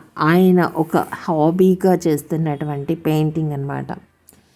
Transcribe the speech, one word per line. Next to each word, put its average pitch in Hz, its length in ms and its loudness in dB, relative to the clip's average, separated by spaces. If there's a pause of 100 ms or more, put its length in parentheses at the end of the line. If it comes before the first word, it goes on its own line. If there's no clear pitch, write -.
(180)
ఆయన 180 460 4
ఒక 160 320 -2
హాబీగా 180 960 2
చేస్తున్నటువంటి 156 1000 -2
పెయింటింగ్ 156 580 -2
అన్నమాట. 139 340 -6 (680)